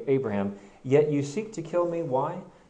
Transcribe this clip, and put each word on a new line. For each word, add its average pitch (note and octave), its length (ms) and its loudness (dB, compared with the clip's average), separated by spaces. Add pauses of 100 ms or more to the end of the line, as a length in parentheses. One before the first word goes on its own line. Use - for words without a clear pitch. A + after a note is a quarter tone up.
(100)
Abraham, G2+ 460 0 (260)
yet D3 300 4
you C#3+ 100 2
seek G#3+ 300 -6
to - 80 -8
kill F3 260 0
me. E3+ 160 -2
Why? D3+ 380 0 (300)